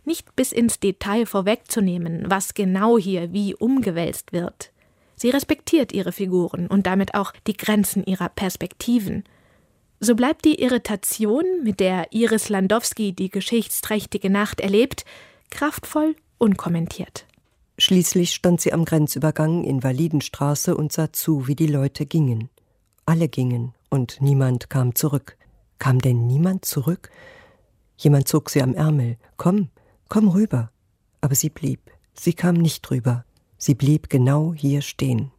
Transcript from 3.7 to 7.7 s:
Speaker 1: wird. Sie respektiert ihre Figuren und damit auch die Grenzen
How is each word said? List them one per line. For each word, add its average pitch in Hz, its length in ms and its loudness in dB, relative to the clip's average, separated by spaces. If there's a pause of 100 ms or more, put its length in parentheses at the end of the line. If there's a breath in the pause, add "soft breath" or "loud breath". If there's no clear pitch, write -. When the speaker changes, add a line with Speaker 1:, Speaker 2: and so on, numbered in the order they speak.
Speaker 1:
wird. - 380 -8 (440)
Sie 240 140 0
respektiert 277 640 0
ihre 185 200 -4
Figuren 180 540 -2
und 196 200 2
damit 190 280 0
auch 196 180 -4 (140 soft breath)
die 208 100 -2
Grenzen 208 480 0